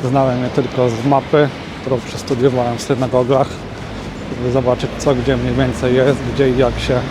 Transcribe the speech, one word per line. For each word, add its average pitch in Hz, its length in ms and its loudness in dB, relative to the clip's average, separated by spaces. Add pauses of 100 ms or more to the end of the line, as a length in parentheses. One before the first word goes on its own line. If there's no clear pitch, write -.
Znałem 131 400 2
je 123 60 -2
tylko 123 400 0
z 117 160 -2
mapy, 139 440 4 (320)
którą 127 180 -2
przestudiowałem 120 760 0
w - 40 -8
synagogach, 127 680 2 (880)
żeby 123 140 -2
zobaczyć, 123 460 0
co 143 180 2
gdzie 123 220 0
mniej 123 160 -2
więcej 127 420 0
jest, 131 240 4 (140)
gdzie 135 160 4
i 123 80 0
jak 123 220 2
się 123 200 0 (100)